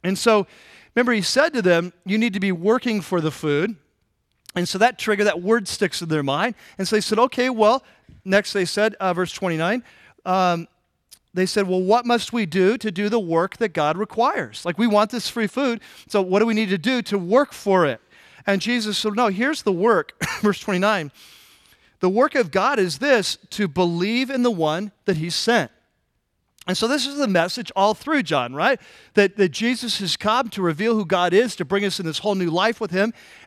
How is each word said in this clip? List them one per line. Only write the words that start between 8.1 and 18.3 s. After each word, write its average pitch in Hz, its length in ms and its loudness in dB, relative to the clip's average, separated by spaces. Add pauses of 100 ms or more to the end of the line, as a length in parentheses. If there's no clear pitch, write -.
next 196 260 2
they 190 140 0
said, 208 340 0
uh, 190 140 0
verse 175 180 -2
twenty-nine, 180 520 -2 (420)
um, 180 420 0 (640)
they 185 140 0
said, 190 220 0
"Well, 185 120 0
what 226 280 2
must 240 260 0
we 226 140 0
do 185 320 2
to 214 100 -4
do 202 180 -4
the 226 120 0
work 170 380 -2
that 220 120 -2
God 156 300 -2
requires? 220 640 -4
Like, 175 140 -4
we 233 80 4
want 208 240 2
this - 180 -6
free 226 160 -2
food, 254 340 -2 (280)
so 202 160 0
what 185 160 2
do 226 80 4
we 220 80 0
need 214 140 0
to 196 80 0
do 240 260 -2
to 202 160 -4
work 208 340 2
for 185 320 2
it?" 123 160 -2 (460)